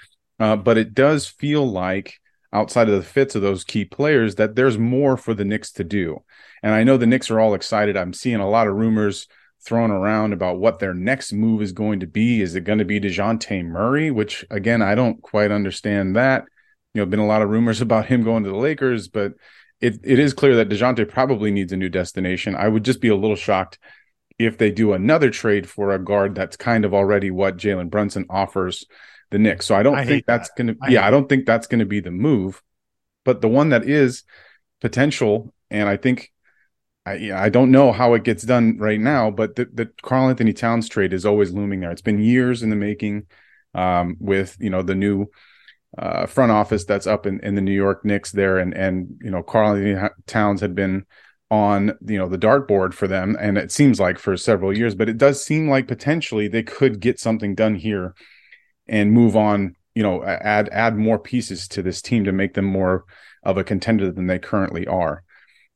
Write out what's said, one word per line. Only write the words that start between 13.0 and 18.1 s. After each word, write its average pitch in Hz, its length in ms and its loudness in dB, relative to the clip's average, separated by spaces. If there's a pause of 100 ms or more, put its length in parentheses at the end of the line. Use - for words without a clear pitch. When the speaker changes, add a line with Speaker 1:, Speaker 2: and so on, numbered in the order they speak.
Speaker 1:
Murray? 117 460 -2
Which, 107 400 -4
again, 110 320 0
I 101 140 2
don't 117 260 0
quite 104 300 0
understand 98 640 -2
that. 131 300 0 (500)
You 107 60 0
know, 98 40 0
been 98 140 -2
a 107 80 2
lot 107 160 2
of 101 60 0
rumors 110 320 0
<laughs> - 0 -
about 110 260 0
him 123 160 2